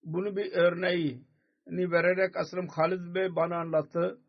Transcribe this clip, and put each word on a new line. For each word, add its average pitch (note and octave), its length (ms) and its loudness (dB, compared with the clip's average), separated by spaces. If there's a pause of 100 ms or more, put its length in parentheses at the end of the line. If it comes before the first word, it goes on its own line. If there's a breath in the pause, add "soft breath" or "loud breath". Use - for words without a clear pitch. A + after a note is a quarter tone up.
Bunu F#3 320 -4
bir G3+ 160 -4
örneğini F3 1400 -2
vererek F3+ 460 2
Asrım F3+ 300 -4
Halid F3 480 -2
Bey F#3 200 0
bana E3+ 220 0
anlattı. E3 720 -2